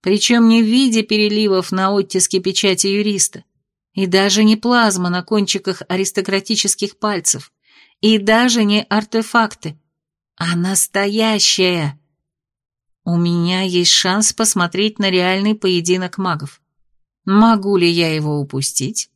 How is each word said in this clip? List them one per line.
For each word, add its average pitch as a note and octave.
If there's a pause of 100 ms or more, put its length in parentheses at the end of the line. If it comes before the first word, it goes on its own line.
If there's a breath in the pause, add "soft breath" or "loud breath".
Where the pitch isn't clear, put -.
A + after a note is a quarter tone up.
Причём A3+
не A3+
в A3
виде A3+
переливов G#3
на F#3+
оттиске F#3+
печати F#3+
юриста. G3+ (480)
И F#3+
даже G3
не G#3+
плазма G#3+
на F3+
кончиках G3
аристократических G3
пальцев. F#3+ (480 soft breath)
И A3
даже A3+
не G#3
артефакты, G#3+ (580)
а E3+
настоящая. G3 (1040)
У E3+
меня F3
есть F3+
шанс G3
посмотреть G#3
на G3
реальный F#3
поединок F3+
магов. E3+ (640)
Могу G3+
ли F3
я E3
его D3+
упустить? C#3+